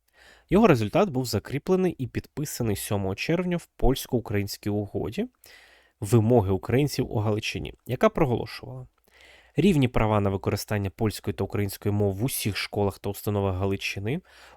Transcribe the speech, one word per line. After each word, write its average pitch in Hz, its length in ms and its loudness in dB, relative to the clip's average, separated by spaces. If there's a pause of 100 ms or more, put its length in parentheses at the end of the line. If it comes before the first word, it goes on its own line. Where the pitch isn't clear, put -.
(500)
Його 208 180 6
результат 151 420 4
був 131 160 -2
закріплений 170 680 0
і 120 160 -6
підписаний - 680 -4
сьомого 101 400 -2
червня 175 420 -2
в - 80 -10
польсько-українській - 1040 -2
угоді 104 580 -4 (720)
«Вимоги 110 520 4
українців 127 600 0
у 107 80 -2
Галичині», - 540 -4 (120)
яка 165 240 2
проголошувала: 127 800 -4 (680)
рівні 143 320 6
права 107 320 4
на 101 100 2
використання 101 600 -2
польської 101 440 -4
та 101 100 -2
української 101 520 -4
мов 101 200 0
в 101 80 -4
усіх 113 340 -2
школах - 420 -2
та 104 100 -6
установах 98 460 -2
Галичини, 98 680 -4 (360)